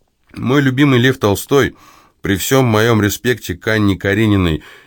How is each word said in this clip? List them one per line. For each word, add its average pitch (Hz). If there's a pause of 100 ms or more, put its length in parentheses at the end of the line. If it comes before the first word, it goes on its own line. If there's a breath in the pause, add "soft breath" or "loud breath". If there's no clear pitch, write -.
(320)
Мой 131
любимый 135
Лев 127
Толстой, 107 (460 loud breath)
при 95
всём 135
моём 110
респекте 104
к -
Анне 104
Карениной 98 (220 loud breath)